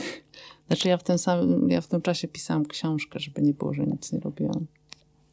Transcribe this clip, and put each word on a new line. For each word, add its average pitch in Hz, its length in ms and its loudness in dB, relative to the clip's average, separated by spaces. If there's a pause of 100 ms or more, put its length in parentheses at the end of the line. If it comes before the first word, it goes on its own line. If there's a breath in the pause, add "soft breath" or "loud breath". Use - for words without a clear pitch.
(680 loud breath)
Znaczy, 170 220 2
ja 180 80 4
w - 60 -6
tym 180 140 2
samym, 175 520 4
ja 175 120 4
w - 60 -8
tym 170 140 0
czasie 170 260 -2
pisałam 156 380 -2
książkę, 151 540 -4
żeby 147 220 -6
nie 147 120 6
było, 147 200 -4
że 143 100 -2
nic - 280 -4
nie - 80 -2
robiłam. 160 460 -4 (680)